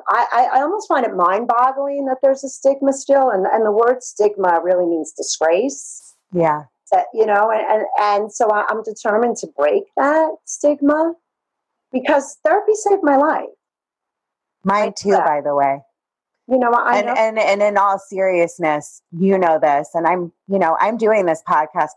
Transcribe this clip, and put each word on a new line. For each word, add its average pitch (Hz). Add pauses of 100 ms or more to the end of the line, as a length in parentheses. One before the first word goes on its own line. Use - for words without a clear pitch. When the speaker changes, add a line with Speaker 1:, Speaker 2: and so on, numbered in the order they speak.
Speaker 1:
I, 233
I, 247
I -
almost 359
find 277
it 196
mind-boggling 247
that 262
there's 269
a 269
stigma 277
still. 269
And, 190
and 220
the 208
word 233
stigma 196
really 180
means 165
disgrace. - (180)
Speaker 2:
Yeah. 156 (280)
Speaker 1:
That, 185
you 220
know, 208
and, 214
and, 214 (140)
and 208
so 220
I, 208
I'm 220
determined 220
to 180 (100)
break 147 (140)
that 311 (160)
stigma 294 (800)
because 277
therapy 415
saved 403
my 277
life. 285 (1120)
Speaker 2:
Mine 202
Speaker 1:
I -
Speaker 2:
too, 202
Speaker 1:
know 196
that. 165
Speaker 2:
by 151
the 143
way. 139 (680)
Speaker 1:
You 254
know, 240
I 240
Speaker 2:
And, 208
Speaker 1:
know. 240
Speaker 2:
and, 220
and 202
in 208
all 196
seriousness, 175 (100)
you 190
know 165
this, 147
and 165
I'm, 175 (160)
you 196
know, 165
I'm 214
doing 214
this 160
podcast 156